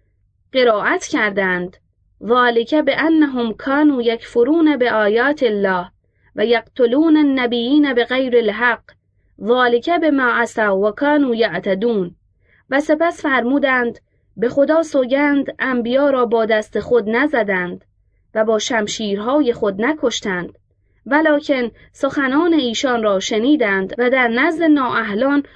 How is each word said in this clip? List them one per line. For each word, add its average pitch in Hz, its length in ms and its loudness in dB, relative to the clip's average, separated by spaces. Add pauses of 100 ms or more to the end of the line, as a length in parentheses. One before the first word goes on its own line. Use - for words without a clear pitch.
(520)
قرائت 240 540 0
کردند: 190 720 -2 (460)
"ذلک 233 500 2
بانهم 277 800 0
کانوا 277 480 0
یکفرون 254 760 0
بآیات 233 640 2
الله 196 420 0 (500)
و 208 100 0
یقتلون 247 720 2
النبیین 262 760 2
بغیر 240 440 0
الحق، 226 460 0 (580)
ذلک 240 480 0
بما 294 420 0
عصوا 226 460 -2
و 208 140 0
کانوا 285 440 0
یعتدون." 196 800 -2 (540)
و 269 100 0
سپس 320 420 0
فرمودند: 254 800 0 (380)
به 226 120 -2
خدا 311 340 2
سوگند 285 760 0
انبیا 254 500 0
را 254 160 2
با 226 200 0
دست 214 340 -2
خود 214 300 0
نزدند 208 760 -2 (500)
و 220 100 0
با 220 140 0
شمشیرهای 220 960 -2
خود 202 280 -4
نکشتند، 226 760 -4 (480)
ولکن 294 680 0 (200)
سخنان 285 600 0
ایشان 247 500 -2
را 196 160 0
شنیدند 214 800 0
و 247 120 0
در 254 180 2
نزد 302 360 0
نااهلان 254 800 0 (120)